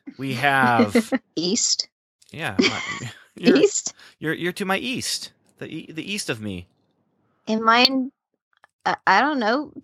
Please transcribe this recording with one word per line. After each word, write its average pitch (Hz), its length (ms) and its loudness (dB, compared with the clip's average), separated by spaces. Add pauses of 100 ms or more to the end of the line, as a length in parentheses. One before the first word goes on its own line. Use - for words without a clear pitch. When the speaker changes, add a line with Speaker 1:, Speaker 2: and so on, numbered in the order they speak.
(200)
Speaker 1:
we 135 160 -6
have 131 800 4 (120)
Speaker 2:
<laughs> - 120 -20
East? - 520 -2 (420)
Speaker 1:
Yeah, 139 280 -8
my, - 240 2 (420)
<laughs> - 120 -20
you're, - 200 4
Speaker 2:
East? - 380 0 (240)
Speaker 1:
you're, 151 160 -4
you're 175 200 -4
to 202 100 -8
my 190 140 0
east, - 540 -6 (260)
the 135 100 -12
e-, 147 240 -14
the 160 200 -10
east 208 160 -6
of 120 120 -6
me. 95 260 -8 (800)
Speaker 2:
Am 220 220 -2
I 240 200 6
in, 269 220 -2 (720)
uh, 185 120 0 (100)
I 190 140 6
don't 285 180 0
know, 240 340 0 (120)